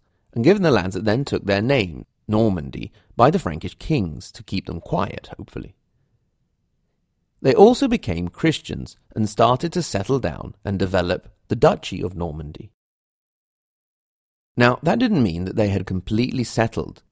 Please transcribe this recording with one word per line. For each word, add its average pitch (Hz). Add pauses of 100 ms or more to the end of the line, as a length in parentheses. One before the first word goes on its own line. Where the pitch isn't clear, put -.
(340)
and 113
given 196
the 170
lands 92
that 92
then 107
took -
their 98
name, 101 (220)
Normandy, 92 (240)
by 127
the 180
Frankish 82
kings 90
to -
keep -
them 85
quiet, -
hopefully. - (1700)
They 131
also 240
became 90
Christians - (180)
and 110
started 127
to 180
settle 131
down - (100)
and 98
develop 90 (140)
the 117
Duchy 117
of 92
Normandy. 78 (1900)
Now, 120
that 226
didn't 214
mean 87
that 92
they 104
had 98
completely 110
settled - (100)